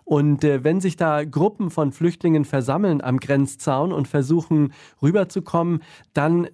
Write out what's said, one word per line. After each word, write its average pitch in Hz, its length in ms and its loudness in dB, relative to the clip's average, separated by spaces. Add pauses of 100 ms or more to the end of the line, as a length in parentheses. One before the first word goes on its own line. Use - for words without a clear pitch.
Und, 147 400 2
äh, 139 180 0
wenn 165 160 2
sich 185 160 -2
da 151 300 0
Gruppen 170 460 -2
von 147 200 -2
Flüchtlingen 165 540 0
versammeln 143 560 -2
am 127 180 -2
Grenzzaun 139 720 -2
und 151 160 -2
versuchen 151 640 0 (300)
rüberzukommen, 175 840 0 (300)
dann 170 400 0